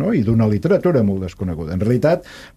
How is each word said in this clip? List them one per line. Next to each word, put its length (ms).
no? 80
I 160
d'una 240
literatura 560
molt 220
desconeguda. 500
En 80
realitat, 400